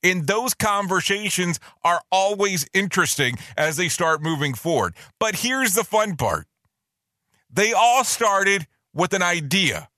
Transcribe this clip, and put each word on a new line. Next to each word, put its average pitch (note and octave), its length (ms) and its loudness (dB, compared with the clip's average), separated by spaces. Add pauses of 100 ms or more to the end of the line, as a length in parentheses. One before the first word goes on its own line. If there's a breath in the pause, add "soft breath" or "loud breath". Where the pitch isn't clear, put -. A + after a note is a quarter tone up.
And F3+ 240 0
those A3+ 260 0
conversations G3 1040 -2 (240 loud breath)
are E3+ 200 2 (100)
always F#3+ 640 0
interesting D3 640 0 (180 loud breath)
as D#3 220 0
they F3+ 100 0
start D#3+ 320 0
moving D3+ 320 -2
forward. A#2 420 -2 (240 loud breath)
But A3 180 -2
here's B3+ 360 -2
the G#3+ 100 0
fun G#3 340 0
part. D#2+ 300 -2 (1040)
They G#3 220 0
all A#3+ 320 4
started G3 600 0 (260)
with F3 220 0
an F#3+ 80 0
idea. E3 760 0